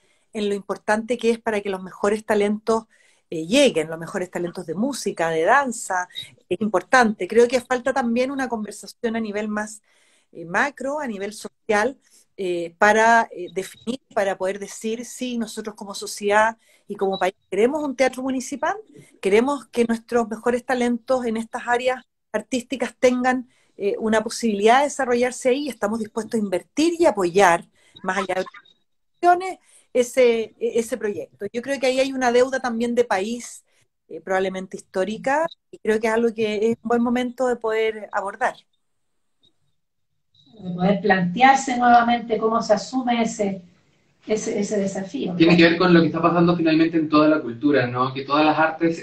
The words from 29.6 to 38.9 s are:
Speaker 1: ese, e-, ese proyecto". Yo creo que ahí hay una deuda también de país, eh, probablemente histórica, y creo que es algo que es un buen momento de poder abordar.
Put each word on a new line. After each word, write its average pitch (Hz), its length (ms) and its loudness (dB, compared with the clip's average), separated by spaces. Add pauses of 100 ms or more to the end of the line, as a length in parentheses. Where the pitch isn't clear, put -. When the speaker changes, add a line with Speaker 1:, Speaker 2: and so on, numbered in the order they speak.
Speaker 1:
ese, 240 680 2
e-, 233 180 -2
ese 233 200 -4
proyecto". 202 540 -8
Yo 233 100 -6
creo 262 180 -4
que 262 60 0
ahí 262 140 2
hay 269 120 0
una 262 200 0
deuda 254 280 2
también 240 340 -4
de 240 100 2
país, 226 600 -4 (440)
eh, - 120 -14
probablemente 190 560 -4
histórica, 220 720 -2 (240)
y - 80 -20
creo 214 220 0
que 226 80 -2
es 220 40 0
algo 233 220 0
que 220 380 0
es 226 100 -2
un 226 60 -10
buen 240 140 2
momento 247 460 -2
de 240 80 0
poder 220 560 -2
abordar. 202 440 -4 (2000)